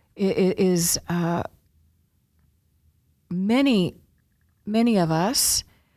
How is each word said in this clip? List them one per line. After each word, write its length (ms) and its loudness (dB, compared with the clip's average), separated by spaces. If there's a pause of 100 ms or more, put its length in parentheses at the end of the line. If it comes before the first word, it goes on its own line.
(180)
i-, 60 -4
i-, 340 0
is, 400 0 (100)
uh, 340 -2 (1900)
many, 640 0 (720)
many 320 2
of 120 2
us 540 -2 (320)